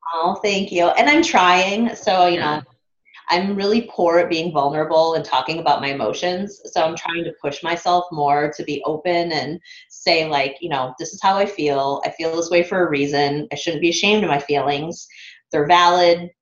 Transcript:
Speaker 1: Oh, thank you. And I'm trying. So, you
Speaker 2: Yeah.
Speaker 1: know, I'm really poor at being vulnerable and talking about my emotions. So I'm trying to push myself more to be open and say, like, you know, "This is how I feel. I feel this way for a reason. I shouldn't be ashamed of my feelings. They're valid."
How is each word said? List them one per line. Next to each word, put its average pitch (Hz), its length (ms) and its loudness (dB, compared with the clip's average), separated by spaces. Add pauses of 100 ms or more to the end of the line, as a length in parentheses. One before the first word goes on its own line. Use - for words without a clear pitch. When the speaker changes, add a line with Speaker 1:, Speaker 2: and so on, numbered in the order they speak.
(140)
Speaker 1:
Oh, 170 280 -2
thank 196 300 -2
you. 175 160 2
And 247 220 4
I'm 302 140 4
trying. 190 720 2
So, 185 320 2
you 175 100 2
Speaker 2:
Yeah. 151 200 -2
Speaker 1:
know, 151 40 -8 (680)
I'm 190 260 0
really 202 340 0
poor 170 300 2
at 170 100 0
being 165 220 -2
vulnerable 156 640 2
and 156 100 -2
talking 139 360 -2
about 156 220 0
my 139 80 -4
emotions. 175 760 -4
So - 180 -2
I'm 160 120 -2
trying 170 280 -6
to 160 180 -8
push 143 220 -6
myself 180 480 0
more 147 460 0
to 165 60 -10
be 143 220 -6
open 170 460 -2
and 147 280 -6 (300)
say, 160 380 0
like, 139 340 -2
you 175 80 -8
know, 131 300 -4
"This 165 140 -12
is - 80 -16
how 196 160 2
I 196 80 2
feel. 139 600 -2
I - 60 -2
feel 165 240 -4
this 170 140 -4
way 175 140 4
for 180 220 0
a 160 40 -2
reason. 143 640 0
I 147 40 -8
shouldn't 156 260 -4
be 165 80 2
ashamed 202 340 2
of 170 60 -2
my 143 100 2
feelings. 143 680 -4 (440)
They're 147 160 0
valid." 175 600 4 (120)